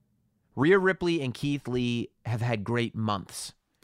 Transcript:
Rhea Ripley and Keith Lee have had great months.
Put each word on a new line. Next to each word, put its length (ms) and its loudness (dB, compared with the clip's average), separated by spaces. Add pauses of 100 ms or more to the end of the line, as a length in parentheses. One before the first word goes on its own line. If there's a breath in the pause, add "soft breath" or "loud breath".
(580)
Rhea 200 6
Ripley 440 2
and 120 -2
Keith 360 -4
Lee 400 0 (160)
have 160 -2
had 240 -2
great 300 -2
months. 580 -4 (300)